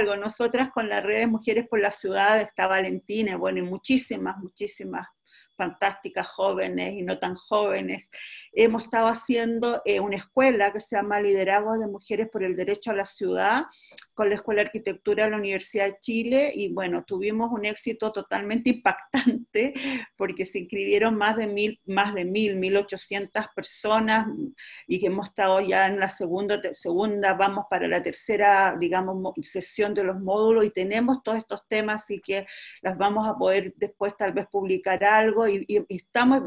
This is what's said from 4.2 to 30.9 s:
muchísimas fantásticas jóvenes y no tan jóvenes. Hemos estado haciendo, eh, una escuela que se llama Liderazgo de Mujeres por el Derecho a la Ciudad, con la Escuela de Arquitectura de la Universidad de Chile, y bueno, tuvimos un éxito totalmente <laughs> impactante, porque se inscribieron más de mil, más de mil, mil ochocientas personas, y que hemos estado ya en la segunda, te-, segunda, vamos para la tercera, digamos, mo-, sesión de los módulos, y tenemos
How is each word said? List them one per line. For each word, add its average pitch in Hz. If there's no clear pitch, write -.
muchísimas 190
fantásticas 190
jóvenes 185
y 196
no 185
tan 185
jóvenes. 196
Hemos 226
estado 226
haciendo, 233
eh, 202
una 202
escuela 214
que 214
se -
llama 208
Liderazgo 202
de 220
Mujeres 208
por 196
el 185
Derecho 202
a 208
la 196
Ciudad, 196
con 208
la 208
Escuela 208
de 208
Arquitectura 208
de 214
la 214
Universidad 196
de 196
Chile, 240
y 196
bueno, 175
tuvimos 214
un 208
éxito 214
totalmente 202
<laughs> 240
impactante, 247
porque 190
se -
inscribieron 202
más 208
de 220
mil, 208
más 202
de 180
mil, 202
mil 190
ochocientas 202
personas, 220
y 185
que 190
hemos 190
estado 190
ya 190
en 196
la 190
segunda, 196
te-, 185
segunda, 196
vamos 196
para 175
la 175
tercera, 196
digamos, 185
mo-, 185
sesión 202
de 196
los 190
módulos, 214
y 214
tenemos 226